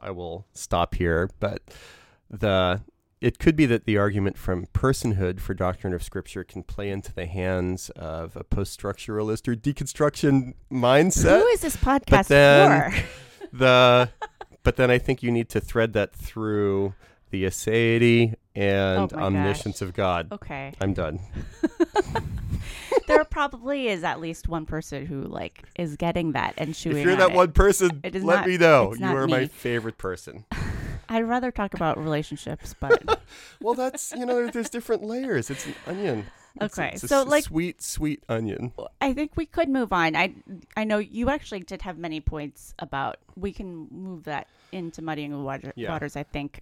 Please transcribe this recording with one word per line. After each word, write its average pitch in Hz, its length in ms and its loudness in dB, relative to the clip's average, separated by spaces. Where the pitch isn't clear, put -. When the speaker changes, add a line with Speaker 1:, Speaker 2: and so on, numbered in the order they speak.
Speaker 1:
I - 120 -12
will 90 420 -12
stop - 400 -2
here. 85 340 2
But - 200 -4
the, 95 500 0
it - 180 0
could 160 160 4
be 151 120 4
that 117 180 2
the 107 140 2
argument 101 400 0
from 90 340 -4
personhood 95 680 0
for - 120 -4
doctrine 92 400 -4
of 87 100 -4
Scripture - 400 -10
can 90 200 -12
play 101 260 -8
into 98 240 -8
the 90 140 -8
hands 92 640 -2
of 82 440 -12
a - 100 -12
post-structuralist 107 1000 -4
or 120 80 -2
deconstruction 139 1000 0
mindset. 151 680 6
Speaker 2:
Who 440 80 6
is 466 120 4
this 311 160 -4
Speaker 1:
But 269 300 0
Speaker 2:
podcast 196 220 6
Speaker 1:
then 143 640 8
Speaker 2:
for? - 100 0
<laughs> - 60 -
Speaker 1:
the, 123 520 8
but - 140 2
then 127 140 4
I 123 80 6
think 127 240 -2
you 120 80 -2
need 117 200 0
to 107 100 -2
thread 113 320 -2
that 104 220 -2
through 101 800 -2
the 95 140 -4
aseity 117 920 4
and 98 560 0
Speaker 2:
Oh - 40 -10
my - 100 -4
Speaker 1:
omniscience 98 520 -2
Speaker 2:
gosh. - 100 -6
Speaker 1:
of 87 60 -12
God. 87 380 -2
Speaker 2:
Okay. 139 480 -14
Speaker 1:
I'm 98 140 0
done. 80 300 -4
Speaker 2:
<laughs> - 760 -6
There 302 180 6
probably 269 640 -6
is 180 160 -4
at 156 160 -4
least 165 280 -8
one 165 180 -6
person 147 380 -8
who, 151 180 -8
like, - 420 -10
is 156 200 -6
getting 165 360 -2
that - 260 -4
and 160 160 -6
chewing 156 240 -4
Speaker 1:
If 143 60 -2
you're 180 100 4
Speaker 2:
on 190 40 0
Speaker 1:
that 185 120 6
Speaker 2:
it. 165 60 -2
Speaker 1:
one 180 140 6
person, 185 540 4
Speaker 2:
It 180 100 -8
is 190 80 -4
Speaker 1:
let 185 180 4
Speaker 2:
not, 196 60 -2
Speaker 1:
me 185 100 2
know. 151 360 8
Speaker 2:
it's 117 80 -8
Speaker 1:
You 190 60 -2
Speaker 2:
not 180 100 0
Speaker 1:
are 135 100 0
my 127 140 2
Speaker 2:
me. 131 80 0
Speaker 1:
favorite 117 500 -4
person. 90 460 -10
Speaker 2:
<laughs> - 320 -10
I'd 226 200 -2
rather 247 220 -2
talk 208 240 -6
about 160 240 -2
relationships, 151 800 -6
but - 420 0
Speaker 1:
<laughs> - 200 -20
Well, 233 140 -2
that's, 254 380 -6
you 247 140 -8
know, 247 100 0
there, 240 160 -2
there's 233 180 -4
different 226 320 -4
layers. 220 480 -4
It's 139 160 -10
an 147 80 -10
onion. 135 380 -4
It's 208 180 -8
a, 180 40 -4
Speaker 2:
Okay, 139 120 -6
Speaker 1:
it's 185 100 -12
a - 40 -8
Speaker 2:
so, 277 140 4
Speaker 1:
s-, 254 60 -2
Speaker 2:
like, 294 160 2
Speaker 1:
sweet, 170 380 -4
sweet - 460 -6
onion. 113 440 -4
Speaker 2:
I 269 120 0
think 294 240 -6
we 330 100 -4
could 330 220 -2
move 262 240 -2
on. 165 220 0
I, 180 180 0
I 214 80 -2
know 214 140 0
you 226 320 -2
actually 277 300 -6
did 185 220 -14
have 180 160 -10
many 160 220 -8
points - 580 -8
about, 139 380 -6
we 190 180 -8
can 175 380 -14
move 180 340 -14
that 147 220 -8
into 170 320 -10
muddying 151 300 -8
the 143 60 -8
water, 135 360 -8
Speaker 1:
Yeah. 120 160 -8
Speaker 2:
waters, 151 240 -6
I 147 80 -8
think. 143 400 -12